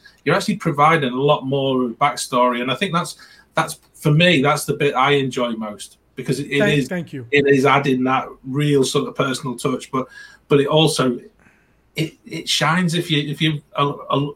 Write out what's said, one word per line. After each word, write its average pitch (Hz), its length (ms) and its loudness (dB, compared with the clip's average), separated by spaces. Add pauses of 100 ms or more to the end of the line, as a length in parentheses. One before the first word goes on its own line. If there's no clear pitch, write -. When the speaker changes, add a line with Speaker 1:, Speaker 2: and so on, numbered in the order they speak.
(240)
Speaker 1:
You're 151 120 2
actually 196 220 -2
providing 147 540 2
a 123 100 -6
lot 143 240 2
more 135 400 0
of 117 120 -4
backstory. 123 640 0
And 127 100 -4
I 123 40 -2
think 180 180 -4
that's, 165 220 -4 (400)
that's, 156 240 -4 (160)
for 151 160 0
me, 160 320 4
that's 147 220 0
the 143 100 -2
bit 143 180 0
I 135 200 2
enjoy 127 400 -2
most, 107 440 -12 (180)
because 131 240 -4
it, 143 120 -8
it 143 80 0
Speaker 2:
Thank, 147 180 2
Speaker 1:
is, 131 100 -2
Speaker 2:
thank 175 260 -8
you. 127 180 -10
Speaker 1:
it 143 160 4
is 139 180 4
adding 135 380 2
that 131 260 0 (140)
real 139 400 2
sort 127 260 -2
of 117 60 -14
personal 127 420 -4
touch, 127 340 -6
but, 127 160 -4 (400)
but 139 140 4
it 139 60 0
also, 143 520 2 (760)
it, 156 180 -6 (120)
it - 220 -10
shines 165 460 0
if 170 160 -4
you, 147 200 0
if 147 120 -6
you, 156 200 0 (140)
uh, 143 140 0
uh, 143 460 -4